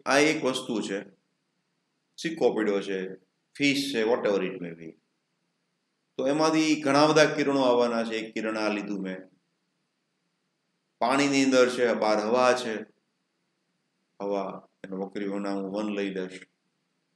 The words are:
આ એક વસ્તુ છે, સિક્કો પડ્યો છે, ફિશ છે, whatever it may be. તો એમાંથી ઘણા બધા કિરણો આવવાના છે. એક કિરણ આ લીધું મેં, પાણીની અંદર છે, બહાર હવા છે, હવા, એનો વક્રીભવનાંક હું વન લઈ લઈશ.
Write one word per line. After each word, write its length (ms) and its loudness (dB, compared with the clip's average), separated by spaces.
આ 120 4
એક 260 2
વસ્તુ 380 -2
છે, 240 -6
સિક્કો 360 -2
પડ્યો 280 0
છે, 340 -8
ફિશ 360 0
છે, 100 0
whatever 400 0
it 180 -8
may 120 -12
be. 180 -16
તો 100 -2
એમાંથી 540 2
ઘણા 260 4
બધા 280 6
કિરણો 260 0
આવવાના 420 2
છે. 120 -6
એક 180 -8
કિરણ 240 -4
આ 120 -2
લીધું 320 -4
મેં, 280 -10
પાણીની 460 2
અંદર 260 6
છે, 240 2
બહાર 320 2
હવા 280 4
છે, 320 -4
હવા, 460 -6
એનો 140 -12
વક્રીભવનાંક 600 -6
હું 140 -6
વન 220 -4
લઈ 200 -4
લઈશ. 280 -10